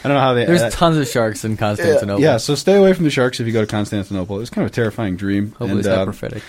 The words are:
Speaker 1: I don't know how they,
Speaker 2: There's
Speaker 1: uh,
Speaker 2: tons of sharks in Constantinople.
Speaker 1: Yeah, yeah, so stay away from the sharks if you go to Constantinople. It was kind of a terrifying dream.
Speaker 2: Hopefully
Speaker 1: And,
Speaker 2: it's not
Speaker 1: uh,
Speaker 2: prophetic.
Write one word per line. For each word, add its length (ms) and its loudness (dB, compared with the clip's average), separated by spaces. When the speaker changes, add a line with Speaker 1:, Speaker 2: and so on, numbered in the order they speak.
Speaker 1:
I 40 -4
don't 60 2
know 60 2
how 140 2
they, 100 0
Speaker 2:
There's 180 4
Speaker 1:
uh, 80 -2
Speaker 2:
tons 260 2
of 120 0
sharks 360 -2
in 120 -2
Constantinople. 640 0
Speaker 1:
Yeah, 100 4
yeah, 60 2
so 160 -2
stay 220 2
away 180 6
from 100 -2
the 60 2
sharks 300 0
if 60 -2
you 60 -2
go 80 2
to 60 2
Constantinople. 720 -4
It 40 -6
was 100 -10
kind 140 -2
of 80 -4
a 20 -12
terrifying 420 -2
dream. 340 0
Speaker 2:
Hopefully 200 -6
Speaker 1:
And, 100 0
Speaker 2:
it's 80 -2
not 100 2
Speaker 1:
uh, 60 0
Speaker 2:
prophetic. 440 -8